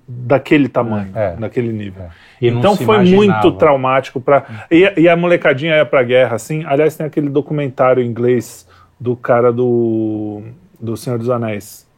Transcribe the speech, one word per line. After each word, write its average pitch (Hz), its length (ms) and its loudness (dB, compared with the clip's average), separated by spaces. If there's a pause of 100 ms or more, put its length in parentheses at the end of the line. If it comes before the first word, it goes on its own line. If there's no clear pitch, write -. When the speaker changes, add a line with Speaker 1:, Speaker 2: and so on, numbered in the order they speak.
Speaker 1:
daquele 127 600 0
tamanho, 107 480 -4
Speaker 2:
É. 98 220 -2
Speaker 1:
naquele 117 340 -6
nível. 98 320 -10
Speaker 2:
É. 87 40 -16 (320)
E 120 120 2
não 120 80 -2
Speaker 1:
Então 196 160 4
Speaker 2:
se - 100 -2
Speaker 1:
foi 214 120 4
Speaker 2:
imaginava. 185 440 4
Speaker 1:
muito 156 160 -4
traumático 135 640 0
pra, 139 240 2 (240)
e, 180 280 4
e 165 120 6
a 170 80 4
molecadinha 165 580 0
ia 151 100 4
pra 135 180 2
guerra, 120 320 2
assim. 156 320 -8
Aliás, 151 280 0
tem 160 100 -8
aquele 147 240 -4
documentário 135 720 0
inglês 120 640 -2 (320)
do 120 160 -4
cara 120 360 2
do, 113 920 -2 (360)
do 113 160 -8
Senhor 120 220 -6
dos 113 140 -4
Anéis. 110 560 -6 (100)